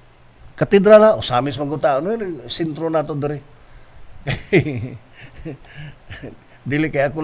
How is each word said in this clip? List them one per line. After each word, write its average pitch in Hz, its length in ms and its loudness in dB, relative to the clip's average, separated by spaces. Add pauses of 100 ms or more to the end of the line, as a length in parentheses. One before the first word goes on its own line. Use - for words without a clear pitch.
(540)
Katedral, 208 480 8
ha? 220 160 8
O, - 80 -6
Samis 127 320 -2
man 147 80 -6
ko 147 160 -6
ta. 143 160 2
Ano 185 160 -4
yun? 175 320 -8
Sentro 156 400 -6
na 156 160 -2
to, 151 160 -8
dere. 143 240 -6 (800)
<laughs> 127 720 -2 (1800)
Dili 151 180 0
kay 139 220 -2
ako 151 140 -8